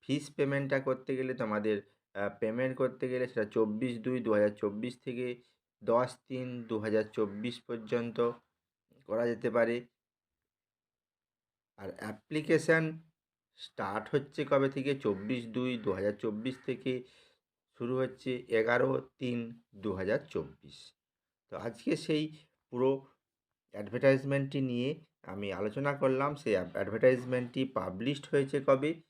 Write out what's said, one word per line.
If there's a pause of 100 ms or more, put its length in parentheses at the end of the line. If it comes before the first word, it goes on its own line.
ফিস (120)
পেমেন্টটা
করতে
গেলে
তোমাদের, (380)
আহ,
পেমেন্ট
করতে
গেলে
সেটা (100)
চব্বিশ (140)
দুই
দু
হাজার
চব্বিশ (100)
থেকে (560)
দশ (180)
তিন (200)
দু
হাজার
চব্বিশ (100)
পর্যন্ত (920)
করা
যেতে
পারে। (2000)
আর (100)
অ্যাপ্লিকেশন (760)
স্টার্ট
হচ্ছে
কবে
থেকে? (120)
চব্বিশ (140)
দুই
দু
হাজার
চব্বিশ
থেকে (880)
শুরু
হচ্ছে (280)
এগারো (300)
তিন (440)
দু
হাজার
চব্বিশ। (760)
তো
আজকে
সেই (480)
পুরো (840)
অ্যাডভার্টাইজমেন্টটি
নিয়ে (340)
আমি
আলোচনা
করলাম।
সেই
অ্যাড-,
অ্যাডভার্টাইজমেন্টটি
পাবলিশড
হয়েছে
কবে? (200)